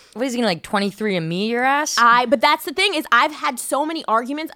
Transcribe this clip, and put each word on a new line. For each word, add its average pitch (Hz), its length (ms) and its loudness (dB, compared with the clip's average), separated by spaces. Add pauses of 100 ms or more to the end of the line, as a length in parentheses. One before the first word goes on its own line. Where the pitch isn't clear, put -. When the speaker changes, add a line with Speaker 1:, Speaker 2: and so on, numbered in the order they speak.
(140)
Speaker 1:
what 233 120 -2
is 254 80 -2
he 240 60 -2
gonna, 233 80 2
like, 175 160 0
twenty-three 202 520 0
and 165 140 -2
me 185 180 -2
your 240 160 0
ass? 285 340 0
Speaker 2:
I, 240 280 4
but 226 160 0
that's 294 240 2
the 285 80 -6
thing 381 220 0
is 311 180 -2
I've 294 180 4
had 294 280 -6
so 285 260 -2
many 320 200 -6
arguments 254 500 -2